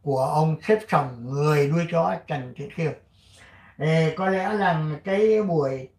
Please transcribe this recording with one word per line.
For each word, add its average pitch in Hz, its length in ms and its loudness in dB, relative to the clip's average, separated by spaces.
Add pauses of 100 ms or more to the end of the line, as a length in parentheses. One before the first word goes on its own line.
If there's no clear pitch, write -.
của 135 240 0
ông 156 300 2 (120)
sếp 214 200 4
sòng 131 380 -2
người 143 440 2
đuôi 165 220 0
chó 165 240 0 (120)
Trần 131 300 -8
Thiện 143 180 -12
Kiều. 160 160 -2 (840)
Ê, 160 400 2
có 190 120 0
lẽ 196 240 0
là 175 320 0 (180)
cái 214 400 2
buổi 139 560 -2